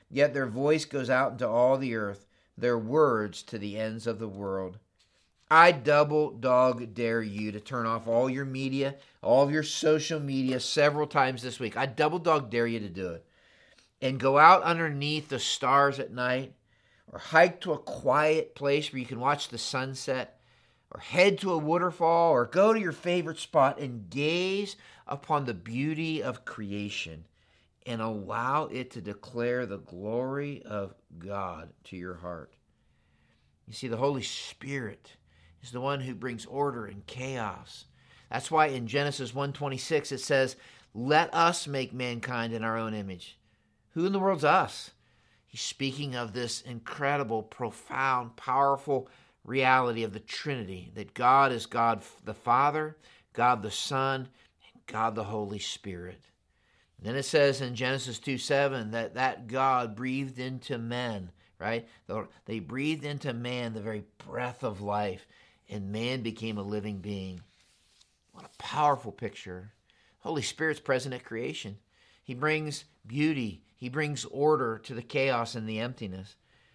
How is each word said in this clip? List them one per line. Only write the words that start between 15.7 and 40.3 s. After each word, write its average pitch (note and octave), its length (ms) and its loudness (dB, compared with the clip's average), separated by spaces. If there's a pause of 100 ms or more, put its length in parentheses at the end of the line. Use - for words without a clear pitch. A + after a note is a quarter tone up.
at - 140 -8
night, B2+ 420 -2 (540)
or - 100 -14
hike E3+ 440 6
to F3 100 -2
a C#3+ 60 -2
quiet D3+ 760 2
place C#3+ 380 0
where C3 80 -6
you A#2 60 -8
can A#2+ 120 -8
watch C3+ 300 0
the A#2 100 -10
sunset, C3 800 -6 (520)
or - 80 -12
head F#3+ 380 4
to F#3+ 140 -2
a E3 60 2
waterfall, E3+ 720 4
or A#2+ 160 6
go G3+ 260 6
to A3 60 2
your F3+ 140 -2
favorite E3+ 460 -2
spot C#3+ 420 4
and A#2+ 280 -8
gaze F3+ 680 -2 (320)
upon C#3+ 380 -2
the A#2 80 -4
beauty D3 680 -4
of B2 220 -6
creation G2+ 800 -8 (580)
and A#2 160 -6
allow A2+ 680 -2
it B2 260 -8
to A#2 80 -12
declare A#2+ 680 -4
the G2 120 -8
glory B2+ 840 -6
of G2+ 320 -8 (240)
God F2+ 540 -8 (120)
to F#2+ 120 -16
your F2+ 180 -10
heart. E2+ 400 -12 (1120)
You A2+ 60 -18
see, B2+ 160 -10
the A2+ 80 -2
Holy C3+ 260 0
Spirit - 920 -10 (460)
is A#2+ 100 -18
the B2 80 -8
one C#3 200 -2
who B2+ 140 -8
brings A#2 320 -8
order C3 400 -4
in G2+ 160 -14
chaos. B2+ 800 -8 (460)
That's - 200 -6
why D#3 180 4
in B2 180 -4
Genesis C#3 480 -2
one C#3 180 -2
twenty-six C#3 580 -2
it C3+ 100 -4
says, C3+ 360 2 (380)